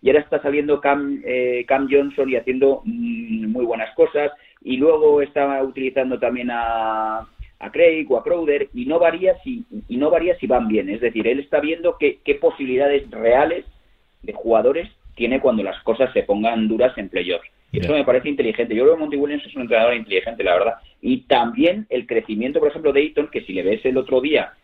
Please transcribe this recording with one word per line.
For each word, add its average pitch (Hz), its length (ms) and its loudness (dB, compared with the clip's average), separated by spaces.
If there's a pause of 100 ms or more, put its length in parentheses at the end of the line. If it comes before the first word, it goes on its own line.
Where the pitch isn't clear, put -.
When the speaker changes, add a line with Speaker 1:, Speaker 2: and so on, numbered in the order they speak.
Speaker 1:
y - 80 2
ahora 147 120 4
está 147 200 -4
saliendo 147 380 0
Cam, 143 460 -2
eh, 123 420 -2
Cam 139 240 0
Johnson 139 380 2
y 127 60 0
haciendo, 131 500 2
mm, 117 640 -6
muy 120 180 -2
buenas 113 300 -4
cosas, 147 360 2 (320)
y 127 140 -4
luego 151 440 6
está 139 420 -2
utilizando 131 560 -2
también 123 320 -2
a, 113 760 -4 (320)
a 104 120 -14
Craig 160 380 4
o 127 80 4
a 110 60 -2
Crowder, 151 500 0
y 123 120 -6
no 156 140 0
varía 175 440 2
si, 123 220 -10 (220)
y 120 100 -4
no 143 120 2
varía 170 280 2
si - 100 -8
van 120 200 2
bien. 104 220 0
Es 107 120 -6
decir, 113 260 -2
él 131 120 0
está 143 200 -2
viendo 165 400 -2
qué, 147 240 0
qué 143 120 0
posibilidades 139 760 0
reales 123 560 2 (560)
de 107 120 -12
jugadores 120 540 2 (280)
tiene 120 260 -2
cuando 113 220 2
las 95 180 -8
cosas 120 320 0
se 101 80 0
pongan 110 460 0
duras 113 300 0
en 101 120 -10
playoffs. 90 380 -6 (240)
Y - 80 -6
eso 90 100 -4
Speaker 2:
Ya. 151 60 0
Speaker 1:
me 143 100 0
parece 127 240 0
inteligente. 117 460 -4
Yo 117 80 2
creo 156 120 6
que 160 60 -6
Monty 147 160 -4
Williams 143 280 -4
es - 100 -18
un 131 80 -8
entrenador 117 320 2
inteligente, 110 480 -4
la 92 100 2
verdad. 101 220 2 (260)
Y 127 200 -2
también 135 680 0
el 123 160 -4
crecimiento, 117 540 -2
por 151 100 2
ejemplo, 156 240 -2
de 143 80 4
Ayton, 151 300 -2
que - 100 -6
si 98 120 -14
le 90 100 -4
ves 104 200 -2
el 131 140 0
otro 131 240 0
día 139 320 -2 (100)